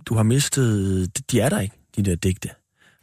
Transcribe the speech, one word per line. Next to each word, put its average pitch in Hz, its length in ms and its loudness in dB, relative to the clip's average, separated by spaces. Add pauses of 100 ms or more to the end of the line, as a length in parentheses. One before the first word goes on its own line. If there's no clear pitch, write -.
du 117 100 -2
har 113 80 4
mistet, 107 960 0
de, 139 140 -8
de 120 80 2
er 120 100 2
der 208 100 0
ikke, 101 160 -6 (200)
de 101 80 0
der 95 120 0
digte. - 340 -4 (540)